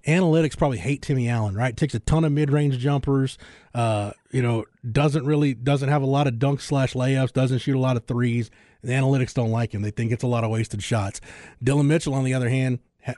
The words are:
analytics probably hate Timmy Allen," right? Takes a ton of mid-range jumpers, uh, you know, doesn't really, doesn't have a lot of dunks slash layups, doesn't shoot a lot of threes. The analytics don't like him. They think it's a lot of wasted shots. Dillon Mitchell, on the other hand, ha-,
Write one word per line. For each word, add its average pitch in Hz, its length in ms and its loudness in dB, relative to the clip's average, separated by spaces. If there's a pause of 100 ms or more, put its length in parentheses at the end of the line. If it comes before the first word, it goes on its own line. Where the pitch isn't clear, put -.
analytics 160 500 2
probably 135 200 0
hate 135 220 -4
Timmy 127 280 0
Allen," 110 260 0
right? 117 220 -2
Takes 147 180 -2
a 113 60 -4
ton 160 240 2
of 147 80 2
mid-range 143 460 2
jumpers, 135 600 0 (340)
uh, 110 380 -2 (220)
you 127 100 0
know, 117 220 0 (260)
doesn't 143 340 2
really, 147 300 2
doesn't 135 340 0
have 143 140 2
a 139 40 -2
lot 139 200 2
of 123 80 0
dunks 139 280 0
slash 135 320 0
layups, 131 380 0
doesn't 131 260 2
shoot 135 180 0
a - 20 2
lot 127 180 2
of 117 100 -6
threes. 120 440 0 (320)
The 123 120 -4
analytics 135 380 2
don't 113 200 0
like 117 200 -2
him. 104 100 -4
They 107 100 -4
think 113 180 -2
it's 120 140 -2
a 123 40 0
lot 120 140 0
of 110 80 -2
wasted 107 320 -2
shots. 101 380 -2 (420)
Dillon 139 240 2
Mitchell, 156 280 2
on 135 100 0
the 131 100 0
other 123 140 0
hand, 127 300 0 (260)
ha-, 127 120 -8